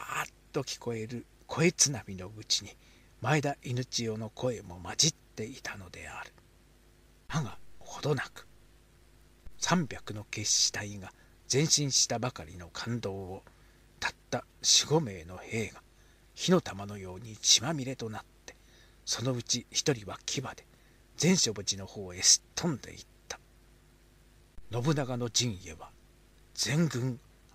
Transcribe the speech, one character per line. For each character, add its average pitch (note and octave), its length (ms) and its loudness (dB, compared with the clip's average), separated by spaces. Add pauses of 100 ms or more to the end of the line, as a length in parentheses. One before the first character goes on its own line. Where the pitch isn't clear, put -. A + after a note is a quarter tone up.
(260)
ー - 20 -8
っ - 60 -20 (180)
と C#3 120 -2
聞 - 160 -8
こ A#2 160 -4
え A2 100 -6
る A#2+ 200 -8 (220)
声 E3+ 240 4
津 D3 200 4
波 G2+ 240 -8
の F2+ 200 -10
う G#2+ 100 -14
ち - 180 0
に、 - 120 -14 (460)
前 C#3 200 4
田 C#3+ 200 -2
犬 B2+ 240 -2
千 A#2 200 -2
代 A2 120 -2
の A2 120 -6
声 A#2+ 320 -2
も F2+ 200 -14
混 F2 160 -8
じ D#3 120 6
っ - 40 0 (220)
て A2 100 -6
い - 100 -10
た - 220 -10
の F#2 120 -14
で - 200 -14
あ - 140 -10
る。 - 80 -16 (960)
だ D#3+ 140 0
が、 A2 160 -4 (220)
ほ - 220 -14
ど C#3+ 140 2
な B2 80 0 (100)
く、 - 140 -18 (1120)
三 E3+ 260 4
百 - 280 -8
の G#2 120 -8
決 - 240 -4
死 - 220 4
隊 G2+ 280 -6
が F#2 140 -14 (380)
前 C#3+ 160 4
進 C#3+ 240 4
し - 160 4
た A#2+ 120 0
ば B2 120 0
か - 120 -10
り F2 140 -14
の E2+ 120 -14
感 A#2 300 -4
動 G#2 140 -2
を、 G2 300 -8 (560)
た - 100 -2
っ - 40 -4 (160)
た - 160 -2 (160)
四 - 260 6
五 D3+ 120 4
名 F#2+ 260 -4
の F2+ 120 -14
兵 A2 300 -4
が、 - 160 -18 (500)
火 - 180 2
の F3+ 100 8
玉 G2 240 -8
の G#2 120 -10
よ F#3 180 -10
う - 40 -14
に A2+ 180 -14
血 - 240 6
ま D3+ 120 0
み C3+ 120 -4
れ C3 100 -6
と A2+ 140 -6
な G#2+ 100 -8
っ - 60 -12 (200)
て、 - 100 -16 (500)
そ - 180 -2
の B2+ 100 2
う A#2+ 100 -4
ち - 280 -2
一 - 220 2
人 G#2 160 -6
は F2 160 -8
牙 - 160 -2
で、 - 240 -10 (500)
全 F3+ 180 6
勝 A#2 200 4 (100)
寺 G2 160 -4
の F#2+ 60 -10
方 F#2 280 -10
へ F2+ 100 -8
す - 200 8
っ - 120 -20
飛 F3 180 2
ん A#2 40 -2
で - 160 -14
い - 40 -16
っ - 80 -16 (220)
た。 - 120 -10 (1300)
信 B2 240 2
長 B2+ 220 0
の A#2+ 120 -2
陣 A2 360 2
営 D#2 80 -12
は、 - 180 -16 (640)
全 D#3 320 4
軍 B2 320 -2 (360)